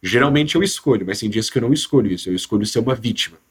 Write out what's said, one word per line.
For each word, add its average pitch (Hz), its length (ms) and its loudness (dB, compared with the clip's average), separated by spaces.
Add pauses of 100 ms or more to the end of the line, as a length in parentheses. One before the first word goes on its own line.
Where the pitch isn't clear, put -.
Geralmente 139 520 2
eu 170 80 4
escolho, 127 440 0
mas 98 140 -6
tem 110 80 -4
dias 110 220 -2
que - 80 -2
eu 113 40 0
não 117 100 2
escolho 131 380 2
isso. 90 200 -6
Eu 90 40 0
escolho 104 300 -2
ser 107 140 -2
uma 123 160 0
vítima. 113 440 -4 (120)